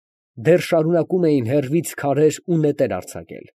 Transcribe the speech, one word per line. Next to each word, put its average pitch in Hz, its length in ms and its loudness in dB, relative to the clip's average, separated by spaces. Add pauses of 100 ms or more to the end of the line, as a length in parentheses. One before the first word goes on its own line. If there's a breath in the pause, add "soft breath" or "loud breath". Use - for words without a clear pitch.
(380)
դեռ 156 240 2
շարունակում 170 600 0
էին 143 240 2
հեռվից 143 460 -2
քարեր 147 480 0
ու 175 160 -2
նետեր 147 360 0
արձակել։ - 640 -12